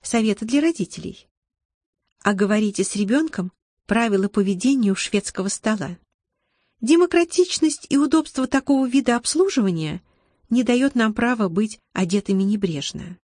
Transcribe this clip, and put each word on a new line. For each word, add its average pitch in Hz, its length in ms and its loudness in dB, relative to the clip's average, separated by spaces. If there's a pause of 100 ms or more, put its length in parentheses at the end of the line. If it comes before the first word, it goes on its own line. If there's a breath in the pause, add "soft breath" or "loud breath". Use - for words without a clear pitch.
Советы 220 440 0
для 254 160 2
родителей. 214 640 -4 (920)
Оговорите 208 640 0
с - 120 -6
ребёнком 202 560 -2 (340)
правила 208 420 0
поведения 202 640 0
у 190 40 0
шведского - 520 -4
стола. 190 500 -4 (840)
Демократичность 339 1080 2
и 277 80 2
удобство 302 500 0
такого 269 400 0
вида 247 280 2
обслуживания 196 840 0 (480)
не 247 140 2
даёт 247 320 2
нам 220 180 2
права 226 360 0
быть 208 300 -4 (140)
одетыми 190 500 0
небрежно. 180 760 -4 (100)